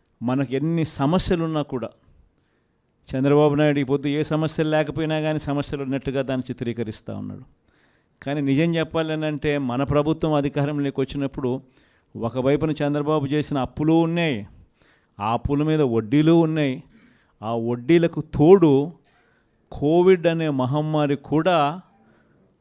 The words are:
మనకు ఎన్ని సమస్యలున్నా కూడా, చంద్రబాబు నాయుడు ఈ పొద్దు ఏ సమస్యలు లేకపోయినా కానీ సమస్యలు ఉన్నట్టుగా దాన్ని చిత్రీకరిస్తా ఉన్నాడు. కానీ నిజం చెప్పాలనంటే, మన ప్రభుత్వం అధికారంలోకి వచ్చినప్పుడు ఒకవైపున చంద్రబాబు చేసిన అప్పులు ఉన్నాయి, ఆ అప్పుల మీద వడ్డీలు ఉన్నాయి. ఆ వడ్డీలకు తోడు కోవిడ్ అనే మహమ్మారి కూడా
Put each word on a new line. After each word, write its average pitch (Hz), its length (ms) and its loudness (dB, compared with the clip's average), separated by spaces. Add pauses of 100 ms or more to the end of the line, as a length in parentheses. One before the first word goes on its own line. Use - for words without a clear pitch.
(220)
మనకు 127 320 -2
ఎన్ని 160 300 0
సమస్యలున్నా 156 800 -2
కూడా, 120 260 -8 (1200)
చంద్రబాబు 143 460 4
నాయుడు 147 240 2
ఈ 143 60 0
పొద్దు 139 240 -2
ఏ 147 140 -2
సమస్యలు 156 460 -2
లేకపోయినా 156 520 -2
కానీ 156 180 -2
సమస్యలు 143 440 -6
ఉన్నట్టుగా 135 400 -4
దాన్ని 127 280 -4
చిత్రీకరిస్తా 113 640 -8
ఉన్నాడు. 101 460 -14 (600)
కానీ 147 180 -4
నిజం 143 340 2
చెప్పాలనంటే, 156 840 -2
మన 131 240 -2
ప్రభుత్వం 151 500 0
అధికారంలోకి 143 680 -2
వచ్చినప్పుడు 135 600 -4 (560)
ఒకవైపున 135 540 0
చంద్రబాబు 147 560 -2
చేసిన 147 320 -2
అప్పులు 151 340 -2
ఉన్నాయి, 165 540 0 (720)
ఆ 107 120 -2
అప్పుల 139 300 0
మీద 156 180 0
వడ్డీలు 131 520 2
ఉన్నాయి. 156 520 0 (580)
ఆ 110 120 -4
వడ్డీలకు 127 640 0
తోడు 151 720 6 (800)
కోవిడ్ 175 540 4
అనే 165 220 0
మహమ్మారి 147 680 0
కూడా 160 640 0 (800)